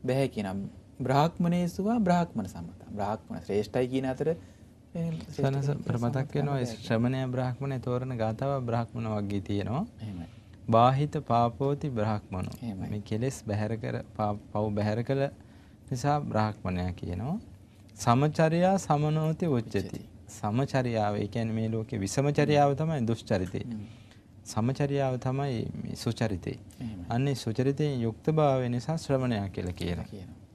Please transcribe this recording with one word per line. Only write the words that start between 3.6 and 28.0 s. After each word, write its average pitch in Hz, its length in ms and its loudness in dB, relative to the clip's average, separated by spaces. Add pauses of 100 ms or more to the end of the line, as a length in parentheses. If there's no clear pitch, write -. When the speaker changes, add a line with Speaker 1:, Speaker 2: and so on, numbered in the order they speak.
Speaker 1:
කියන 131 180 0
අතර, 131 220 -2
ඒ 165 80 0 (840)
ශ්‍රේෂ්ඨ - 200 -8
Speaker 2:
සනස 139 260 2
Speaker 1:
කියලා 143 160 0
Speaker 2:
ප්‍රමතක් 120 340 0
Speaker 1:
සම්මත 135 100 0
කරන්න 143 140 -2
Speaker 2:
වෙනවා. 143 160 2
ඒ 127 80 0
Speaker 1:
බැහැ - 20 -2
කියනවා. 117 160 -8
Speaker 2:
ශ්‍රමණය 123 460 2
බ්‍රාහ්මණය 127 520 -2
තෝරන 127 360 -2
ගාථාව 113 460 0
බ්‍රාහ්මණ 117 460 -2
වර්ගයේ 101 320 0
තියෙනවා. 101 440 -2 (120)
Speaker 1:
එහෙමයි. 92 300 -10 (400)
Speaker 2:
"බාහිත 131 560 6
පාපෝති 139 680 2
බ්‍රාහ්මණෝ." 104 680 -2
Speaker 1:
එහෙමයි. 107 320 -8
Speaker 2:
මේ 107 140 -4
කෙලෙස් 120 400 -2
බැහැර 107 340 -2
කර, 117 200 -6 (140)
පා-, 104 340 0
පව් 107 260 -2
බැහැර 107 320 0
කළ 135 220 0 (600)
නිසා 143 380 0
බ්‍රාහ්මණයා 95 680 0
කියනවා. 104 440 -4 (600)
"සමචරියා 160 840 4
සමනෝති 156 680 2
උච්චති." 113 300 0
Speaker 1:
උච්චති. - 240 -6 (240)
Speaker 2:
සමචරියාව, 113 920 0
ඒ 104 120 -2
කියන්නේ 113 260 -2
මේ 110 140 0
ලෝකේ 110 320 -2
විසමචරියාව 143 720 4
තමයි 156 280 0
දුෂ්චරිතය. 110 600 0
Speaker 1:
හ්ම්. 110 220 -8 (580)
Speaker 2:
සමචරියාව 131 760 0
තමයි 131 460 -2 (120)
මේ - 220 -8
සුචරිතය. 107 560 -2 (220)
Speaker 1:
එහෙමයි. 107 320 -8
Speaker 2:
අන්නේ 131 280 0
සුචරිතයෙන් 135 680 0